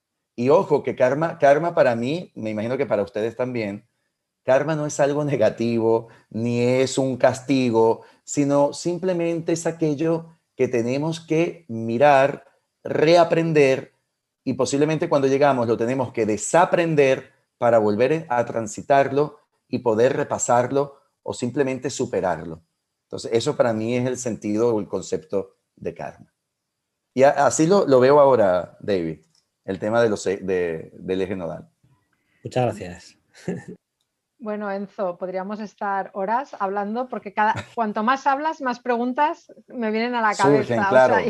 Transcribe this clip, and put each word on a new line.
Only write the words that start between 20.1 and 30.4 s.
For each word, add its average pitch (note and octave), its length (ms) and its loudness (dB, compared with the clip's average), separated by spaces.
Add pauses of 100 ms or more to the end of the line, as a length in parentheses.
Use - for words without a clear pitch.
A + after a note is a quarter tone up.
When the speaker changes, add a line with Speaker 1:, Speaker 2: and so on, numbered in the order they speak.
Speaker 1:
repasarlo B2 840 -2 (240)
o - 100 -10
simplemente C3 560 -4
superarlo. F2 720 -4 (460)
Entonces, - 260 -10
eso A#2 220 0
para A#2+ 180 2
mí A2 220 -4
es B2 100 -2
el B2+ 120 -4
sentido A2 580 -2
o G#2+ 40 -2
el G2 80 -8
concepto F#2+ 680 -6 (200)
de - 180 -10
karma. D#2 400 -16 (800)
Y B2+ 100 4
a-, C#3 240 4
así D#3 180 2
lo, G3 220 4
lo C3 120 6
veo C#3 200 6
ahora, G#2 600 4
David, E2+ 420 -4 (420)
el G2 160 -8
tema A2+ 240 0
de A#2 60 2
los G2 180 -4
e-, F#2+ 100 -2
de, F2+ 560 -4